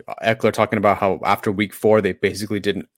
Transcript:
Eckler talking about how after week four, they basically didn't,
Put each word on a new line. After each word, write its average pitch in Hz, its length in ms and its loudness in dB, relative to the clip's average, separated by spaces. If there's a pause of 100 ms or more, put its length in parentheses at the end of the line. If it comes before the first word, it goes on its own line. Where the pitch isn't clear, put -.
(220)
Eckler 113 300 0
talking 110 240 0
about 101 220 2
how 95 260 0
after 104 260 0
week 98 220 -2
four, 107 300 4
they 95 100 0
basically 101 480 -4
didn't, 98 380 -4